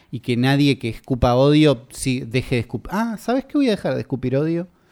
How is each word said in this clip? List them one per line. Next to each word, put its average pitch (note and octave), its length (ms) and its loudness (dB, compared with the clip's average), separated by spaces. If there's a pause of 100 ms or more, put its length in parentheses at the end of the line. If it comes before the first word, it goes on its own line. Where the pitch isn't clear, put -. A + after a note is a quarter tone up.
y A#2+ 120 -10
que B2 160 -2
nadie C#3 420 2
que A#2 100 -6
escupa A#2+ 460 -2
odio C#3+ 560 4
sí, C3 300 -4
deje B2 340 -4
de A#2 120 0
escup-, - 220 -10
ah, A3 300 -4
¿sabes C4 260 -2
qué? D4 140 -4
Voy C4+ 80 2
a A3 40 2
dejar F3 220 -2
de B2+ 80 -4
escupir B2+ 340 -4
odio". E3 320 -2 (240)